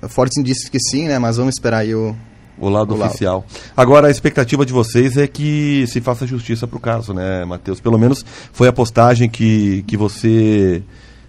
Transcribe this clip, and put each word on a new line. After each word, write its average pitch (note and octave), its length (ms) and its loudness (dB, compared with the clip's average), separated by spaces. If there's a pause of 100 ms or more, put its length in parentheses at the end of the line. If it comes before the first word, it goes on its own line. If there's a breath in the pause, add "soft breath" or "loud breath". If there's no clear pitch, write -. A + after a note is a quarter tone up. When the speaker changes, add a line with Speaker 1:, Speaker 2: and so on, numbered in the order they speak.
Speaker 1:
fortes B2+ 300 -2
indícios C3 320 -4
que C3+ 100 -4
sim, C#3+ 260 -4
né? C#3 120 -2
Mas A#2 180 -2
vamos B2+ 200 -2
esperar A2+ 220 -2
aí A2 160 -4
o A2 220 -4 (420)
Speaker 2:
O G2 120 -4
laudo G#2+ 240 0
Speaker 1:
o - 20 -2
laudo. G2 140 -2
Speaker 2:
oficial. F#2+ 340 -4 (320 loud breath)
Agora, C#3 320 6
a - 20 6
expectativa C#3 540 0
de B2+ 80 -6
vocês B2 460 2
é C#3+ 80 2
que D3 600 -2
se A#2+ 140 -4
faça B2 260 -4
justiça A#2+ 400 -6
pro A#2+ 140 -10
caso, A2+ 320 -6
né, F#2 320 -6
Mateus? F2+ 340 -8
Pelo A2+ 200 2
menos B2 260 2 (280 loud breath)
foi B2+ 160 4
a B2 40 4
postagem A#2+ 560 2
que, G#2+ 580 0
que G#2+ 120 -4
você G#2 840 2 (460 loud breath)